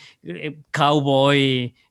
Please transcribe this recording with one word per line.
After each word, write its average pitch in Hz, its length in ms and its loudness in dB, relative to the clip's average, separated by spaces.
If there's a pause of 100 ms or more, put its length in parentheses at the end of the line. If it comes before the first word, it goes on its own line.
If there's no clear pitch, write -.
(240)
eh, 156 360 -12 (400)
cowboy, 135 760 0 (160)